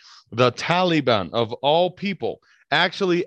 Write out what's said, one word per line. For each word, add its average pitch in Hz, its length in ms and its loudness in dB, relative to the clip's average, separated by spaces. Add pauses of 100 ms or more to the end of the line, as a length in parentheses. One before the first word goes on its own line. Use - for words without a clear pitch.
(340)
the 120 180 4
Taliban 147 800 0
of 113 220 -2
all 165 380 0
people 175 500 -6 (300)
actually 175 560 0